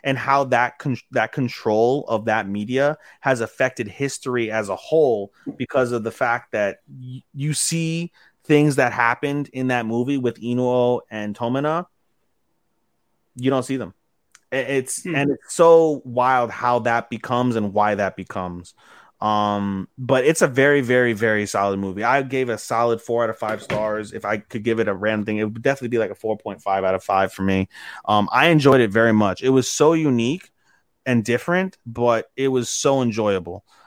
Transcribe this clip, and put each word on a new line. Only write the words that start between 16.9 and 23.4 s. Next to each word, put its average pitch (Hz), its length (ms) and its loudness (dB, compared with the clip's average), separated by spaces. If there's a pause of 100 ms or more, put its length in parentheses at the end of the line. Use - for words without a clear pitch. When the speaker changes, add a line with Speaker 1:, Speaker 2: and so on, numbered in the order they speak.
Speaker 1:
becomes 120 460 -2
and 104 160 -2
why 104 240 2
that 98 200 -2
becomes. 90 580 -10 (460)
Um, 104 640 0 (120)
but 127 260 2
it's 160 160 2
a 175 60 4
very, 139 340 4
very, 123 320 2
very 107 320 0
solid 98 340 -2
movie. 98 240 -6
I 131 200 2
gave 131 260 -4
a 113 80 -4
solid 117 460 -2
four 117 200 -2
out 113 80 0
of 110 80 -8
five 107 240 -6